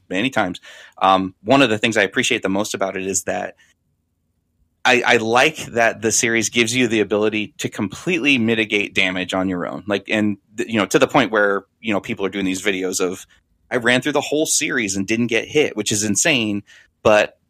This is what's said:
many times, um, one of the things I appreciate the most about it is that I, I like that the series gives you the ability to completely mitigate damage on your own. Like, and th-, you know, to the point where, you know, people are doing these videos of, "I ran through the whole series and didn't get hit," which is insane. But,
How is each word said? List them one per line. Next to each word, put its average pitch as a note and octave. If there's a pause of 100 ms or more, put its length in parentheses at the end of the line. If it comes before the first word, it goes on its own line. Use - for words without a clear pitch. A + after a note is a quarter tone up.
many F#2+
times, F#2 (400)
um, F#2+
one C3+
of B2
the G#2+
things A2+
I G#2+
appreciate A2+
the F#2+
most G2
about G2
it F#2+
is F#2+
that F#2+ (1300)
I, B2
I A#2+
like A#2+ (100)
that A2+
the A2
series A2+
gives A#2
you B2+
the G#2+
ability G#2
to A#2+
completely C3+
mitigate A2
damage F#2
on F#2+
your F2
own. C#2+
Like, G2+
and G#2+ (180)
th-, B2+
you A2+
know, F#2+
to D3+
the C3
point A#2
where, G2+ (160)
you A2
know, F#2+
people G#2
are F#2+
doing G2
these F#2
videos F#2
of, F#2 (420)
"I A#2+
ran B2
through D3
the C#3+
whole D3+
series C3
and G2
didn't A2+
get A2
hit," -
which G#2
is G#2
insane. G#2+ (400)
But, G#2+ (120)